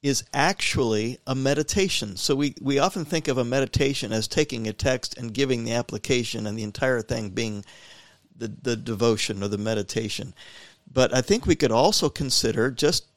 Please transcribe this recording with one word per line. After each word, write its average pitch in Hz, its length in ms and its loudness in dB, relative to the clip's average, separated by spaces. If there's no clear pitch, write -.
is 139 220 0
actually 123 920 0
a 131 80 0
meditation. 135 800 0
So 143 200 0
we, 143 260 -2
we 139 180 2
often 170 240 2
think 156 240 -2
of 127 100 0
a 127 60 0
meditation 131 720 0
as 110 140 0
taking 127 400 -2
a 104 60 -4
text - 440 -2
and 113 160 -10
giving 127 320 0
the 113 80 -2
application 117 760 -2
and 104 100 -6
the 113 60 -6
entire 120 380 0
thing 110 300 -6
being 104 340 -4
the, 113 100 -8
the 120 160 -2
devotion 107 680 0
or 101 60 -4
the 104 80 -2
meditation. 110 760 -4
But 127 220 4
I 127 80 4
think 214 240 2
we 160 120 4
could 123 140 2
also 147 380 4
consider 123 640 0
just 147 340 0